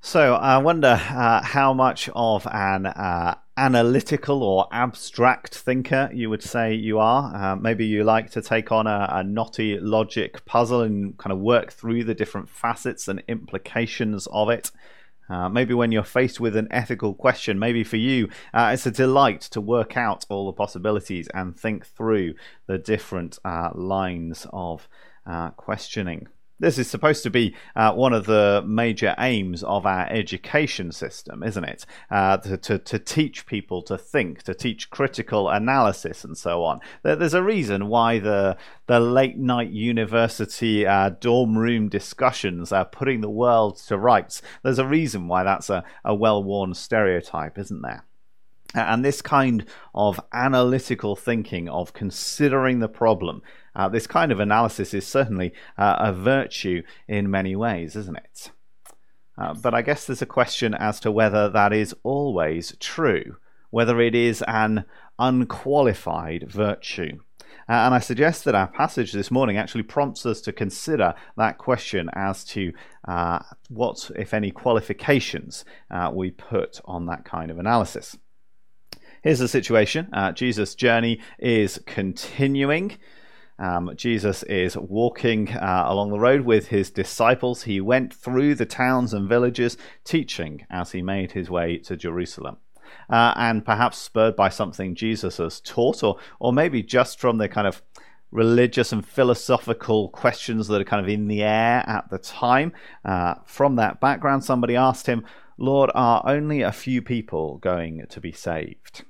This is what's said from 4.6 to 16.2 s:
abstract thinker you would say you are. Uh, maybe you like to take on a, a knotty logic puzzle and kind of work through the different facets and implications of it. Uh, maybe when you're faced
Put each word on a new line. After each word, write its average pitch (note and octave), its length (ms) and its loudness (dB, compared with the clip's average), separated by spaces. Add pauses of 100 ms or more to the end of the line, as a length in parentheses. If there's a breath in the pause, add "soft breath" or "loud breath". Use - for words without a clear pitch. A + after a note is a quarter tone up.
abstract A#2+ 840 0
thinker C3 600 -2
you A2+ 160 -4
would G#2+ 120 -4
say A2+ 300 -2
you G#2+ 280 0
are. A#2+ 340 4
Uh, F#2+ 220 -2
maybe A2 280 -2
you G#2+ 200 0
like A2 260 2
to A2+ 100 -6
take A2+ 300 -2
on A2 160 2
a, G#2 240 0
a F#2 140 -2
knotty G#2 560 -2
logic G#2 640 -2
puzzle A#2+ 360 2
and G2+ 380 -2
kind G2 140 -6
of F#2+ 80 -2
work A2+ 320 2
through A#2 320 -4
the A2 100 -2
different G2+ 340 -6
facets - 600 -6
and G2 180 -6
implications A2 1040 -4
of G#2+ 180 2
it. A#2 220 -2 (580 soft breath)
Uh, F2+ 200 -4
maybe A#2+ 260 0
when A#2+ 160 2
you're G#2+ 140 2
faced B2+ 340 0